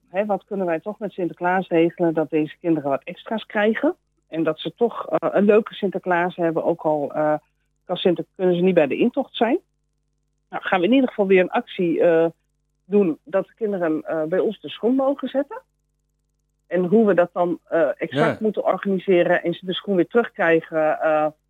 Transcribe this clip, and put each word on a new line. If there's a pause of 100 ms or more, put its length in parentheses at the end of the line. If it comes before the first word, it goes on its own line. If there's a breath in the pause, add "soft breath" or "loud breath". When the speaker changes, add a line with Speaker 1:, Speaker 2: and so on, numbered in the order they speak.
Speaker 1:
hè,
wat
kunnen
wij
toch
met
Sinterklaas
regelen
dat
deze
kinderen
wat
extra's
krijgen?" (340)
En
dat
ze
toch,
eh,
een
leuke
Sinterklaas
hebben,
ook
al,
eh, (500)
kan
Sinter-, (120)
kunnen
ze
niet
bij
de
intocht
zijn. (920)
Nou,
gaan
we
in
ieder
geval
weer
een
actie,
eh, (580)
doen
dat
de
kinderen,
eh,
bij
ons
de
schoen
mogen
zetten. (1040)
En
hoe
we
dat
dan, (100)
eh,
exact
Speaker 2:
Ja.
Speaker 1:
moeten
organiseren
en
ze
de
schoen
weer
terugkrijgen,
eh, (220)